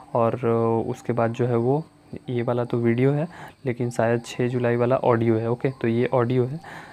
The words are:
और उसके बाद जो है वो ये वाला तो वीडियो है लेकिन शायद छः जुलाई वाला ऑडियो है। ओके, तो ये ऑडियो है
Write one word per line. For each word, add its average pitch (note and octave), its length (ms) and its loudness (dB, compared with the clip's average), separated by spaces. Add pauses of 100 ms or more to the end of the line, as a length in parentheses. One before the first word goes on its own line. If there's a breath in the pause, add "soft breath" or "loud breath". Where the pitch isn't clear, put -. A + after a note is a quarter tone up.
(140)
और A#2+ 320 0 (420)
उसके A#2+ 240 -6
बाद A#2 200 0
जो A#2+ 140 -2
है A#2+ 100 0
वो C3 280 0 (440)
ये A#2+ 140 -2
वाला A#2+ 220 -2
तो A#2+ 140 -2
वीडियो A#2 340 2
है D3 160 -2 (380 loud breath)
लेकिन B2 240 -2
शायद A#2 340 0
छः - 240 -4
जुलाई B2 280 0
वाला A#2+ 200 2
ऑडियो A#2 420 2
है। A#2 120 -2
ओके, B2 200 -2
तो A#2+ 180 -4
ये A#2 180 2
ऑडियो B2 380 2
है C#3+ 160 -6 (320 loud breath)